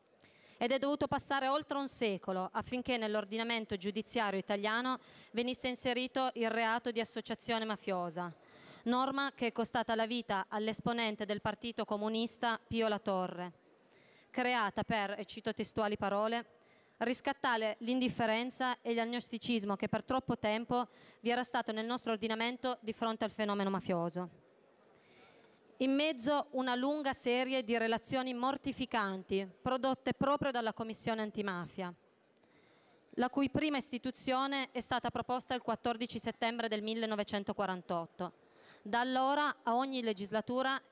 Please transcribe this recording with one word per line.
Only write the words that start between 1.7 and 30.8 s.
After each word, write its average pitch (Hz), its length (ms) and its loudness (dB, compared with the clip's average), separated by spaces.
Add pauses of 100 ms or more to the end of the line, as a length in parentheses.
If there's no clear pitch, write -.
un 277 100 0
secolo 190 640 -2
affinché 247 460 -2
nell'ordinamento 220 800 -2
giudiziario 202 640 0
italiano 214 600 0 (320)
venisse 240 360 -2
inserito 254 640 0
il 226 160 0
reato 226 420 2
di 226 80 -2
associazione 226 680 -2
mafiosa, 175 680 -2 (500)
norma 269 500 2
che 240 140 -2
è 220 40 0
costata 233 420 0
la 226 120 2
vita 214 420 -2
all'esponente 220 800 0
del 208 160 -2
Partito 220 420 -4
Comunista 220 840 0
Pio 226 220 2
La 208 100 2
Torre, 180 540 -2 (800)
creata 240 520 2
per, 202 360 0
e 208 80 -8
cito 220 260 -4
testuali 208 460 0
parole, 214 480 0 (540)
"riscattare 233 800 2
l'indifferenza 240 1000 2
e 233 140 0
l'agnosticismo 233 800 0
che 208 140 -2
per 220 140 0
troppo 254 340 0
tempo 233 500 0 (320)
vi 214 80 -2
era 240 140 4
stato 233 280 -2
nel 220 140 -2
nostro 240 280 0
ordinamento 226 680 0
di 220 140 -4
fronte 226 300 -2
al 208 60 0
fenomeno 202 380 0
mafioso". 180 760 -2 (1400)
In 262 140 4
mezzo 285 580 2
una 254 220 0
lunga 269 380 0
serie 254 500 0
di 226 140 0
relazioni 233 560 0
mortificanti 226 1120 0 (140)
prodotte 254 540 0
proprio 285 360 2
dalla 233 220 0
Commissione 220 480 -4